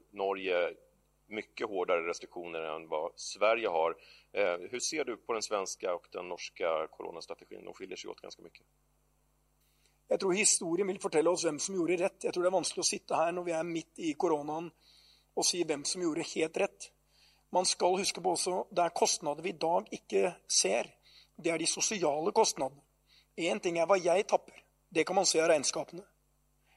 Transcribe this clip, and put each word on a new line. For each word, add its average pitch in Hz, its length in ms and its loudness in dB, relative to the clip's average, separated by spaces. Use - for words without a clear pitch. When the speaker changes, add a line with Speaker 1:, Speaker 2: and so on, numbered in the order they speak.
Speaker 1:
Norge 95 640 -2
mycket 110 400 -8
hårdare 90 400 0
restriktioner 85 540 -8
än 80 260 -8
vad 80 280 -4
Sverige 110 520 0
har. 82 280 2
Eh, 98 260 0
hur 123 80 -6
ser 151 260 -4
du 117 120 -6
på - 160 -6
den 107 80 -4
svenska 95 540 -2
och - 160 -10
den 90 180 -8
norska 82 640 -2
coronastrategin? 90 760 -14
De 92 80 -14
skiljer 95 240 -12
sig 101 120 -14
åt - 120 -14
ganska 95 200 -16
mycket. - 240 -20
Speaker 2:
Jag - 120 0
tror 190 140 2
historien 190 540 2
vill 185 120 -4
fortelle 165 300 4
oss 175 160 2
vem 151 140 -2
som 190 160 -6
gjorde 175 200 2
rätt. 175 280 -2
Jag 170 100 -2
tror 175 100 0
det 180 60 4
är - 20 -2
vanskelig 185 280 0
att 165 60 0
sitta - 300 -2
här 160 160 2
när 175 120 -4
vi 175 80 -4
är 160 120 0
mitt 165 360 -6
i 160 140 -2
coronan 156 580 -2
och - 120 0
si 175 180 2
vem 147 200 -4
som 185 180 -4
gjorde 160 200 -2
helt - 360 -2
rätt. - 340 -4
Man 185 160 2
ska 185 300 2
huske 185 260 -2
på 180 100 0
också, 185 400 -2
det 175 100 2
är 170 80 4
kostnader 160 540 0
vi 185 60 -2
idag 175 420 0
inte 190 440 0
ser. - 480 0
Det 165 140 -2
är 165 100 0
de 165 60 -2
sociala 165 680 0
kostnaderna. 143 500 2
En 190 240 0
ting 170 180 -2
är 165 80 4
vad 190 140 6
jag 175 280 2
tappar. - 360 0
Det 160 140 2
kan 180 120 -2
man 190 100 4
se 160 160 4
av 151 60 4
regnskapene. 151 560 2